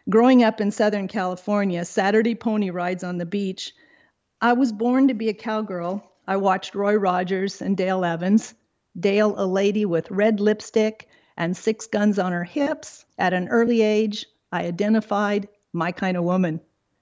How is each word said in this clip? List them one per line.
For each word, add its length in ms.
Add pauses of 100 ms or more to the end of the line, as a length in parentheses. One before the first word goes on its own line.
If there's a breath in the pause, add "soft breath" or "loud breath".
Growing 360
up 160
in 100
Southern 380
California, 760
Saturday 520
pony 340
rides 320
on 160
the 80
beach 480 (680 soft breath)
I 120
was 180
born 360
to 60
be 140
a 60
cowgirl. 680 (240)
I 120
watched 360
Roy 200
Rogers 640
and 160
Dale 300
Evans. 480 (440)
Dale, 380
a 80
lady 400
with 260
red 300
lipstick 680 (280 soft breath)
and 180
six 320
guns 320
on 140
her 120
hips. 600 (140)
At 160
an 140
early 340
age, 420 (260)
I 120
identified 840 (280)
my 180
kind 240
of 80
woman. 380 (400)